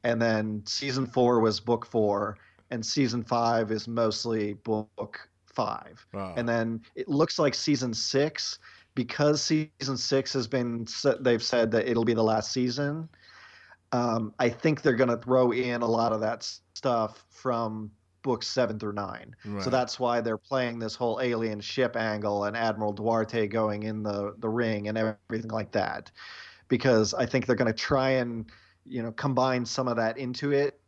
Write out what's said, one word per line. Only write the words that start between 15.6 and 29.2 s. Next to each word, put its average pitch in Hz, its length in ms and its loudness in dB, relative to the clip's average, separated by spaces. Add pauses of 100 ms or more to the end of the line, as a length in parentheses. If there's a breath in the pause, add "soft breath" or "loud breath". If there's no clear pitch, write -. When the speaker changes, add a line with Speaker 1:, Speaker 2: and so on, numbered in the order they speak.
Speaker 1:
a 120 60 0
lot 113 260 2
of 110 80 -2
that 113 180 -2
s-, - 220 -12 (140)
stuff 117 540 -2
from 110 640 -4 (300)
books 123 260 -2
seven 110 300 0
through 104 160 -6
nine. 101 400 -8 (100)
So 104 80 -10
Speaker 2:
Right. 101 180 -4
Speaker 1:
that's 123 300 0
why 120 200 2
they're 113 180 -2
playing 123 420 -4
this 110 160 -6
whole 117 260 -2
alien 113 400 -2
ship 120 340 -2
angle 107 500 0
and 104 120 -4
Admiral 110 340 0
Duarte 110 560 0
going 107 360 0
in 107 200 -4
the, 101 360 -4
the 113 100 -4
ring 110 400 -2
and 110 80 -2
everything 110 540 -4
like 110 200 -6
that, - 400 -2 (560 loud breath)
because 113 460 4
I - 120 0
think 127 200 0
they're 123 100 2
gonna 117 160 2
try 131 380 0
and, 120 420 -2 (320 loud breath)
you 127 180 -6
know, 117 120 -6
combine 127 520 2